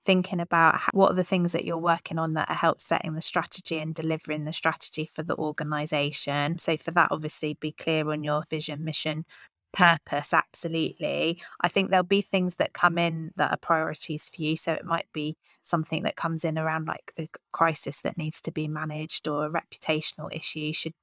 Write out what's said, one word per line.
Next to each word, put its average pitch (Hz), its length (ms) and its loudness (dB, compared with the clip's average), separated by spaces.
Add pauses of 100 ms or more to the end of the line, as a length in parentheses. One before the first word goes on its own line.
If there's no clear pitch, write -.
thinking 185 340 4
about 165 400 6
ho-, - 140 -2
what 196 180 8
are 180 40 0
the 185 80 2
things 175 280 2
that - 140 -2
you're 170 120 -2
working 165 420 0
on 160 140 0
that 160 160 0
help 165 320 2
setting - 340 0
the 165 60 -6
strategy - 580 -2
and 156 160 -4
delivering 156 500 -2
the 160 80 -4
strategy - 520 -2
for - 180 -6
the 170 140 -2
organisation. 147 1200 0
So 160 180 2
for - 140 -6
that, 175 200 6
obviously 156 440 -2
be 156 180 -6
clear 156 380 0
on 151 120 -4
your 151 260 0
vision, 151 340 -6
mission, 156 420 -2 (480)
purpose, 165 600 4
absolutely. 160 1080 0 (200)
I 175 60 6
think 190 220 0
there'll 185 160 4
be 202 160 4
things 180 340 0
that - 180 -2
come 175 240 2
in 165 380 0
that 156 160 2
are 151 60 0
priorities 160 760 -2
for - 80 -10
you. 156 160 0
So - 160 -2
it - 120 -6
might 165 280 -2
be 151 220 -4 (280)
something 160 400 -2
that - 120 -2
comes 165 300 -2
in 160 120 0
around, 160 300 -2
like, 156 300 -8
a 160 60 -6
c-, 160 60 -12 (220)
crisis - 500 0
that - 160 -4
needs 156 240 -4
to 160 120 -6
be 156 160 -2
managed 156 580 -6
or 147 180 0
a 151 60 -2
reputational - 840 -4
issue 151 400 -4
should - 280 -4